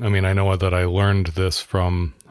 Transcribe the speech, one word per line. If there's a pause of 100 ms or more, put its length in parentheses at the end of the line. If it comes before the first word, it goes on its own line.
mean,
I
know
that
I
learned (100)
this
from (160)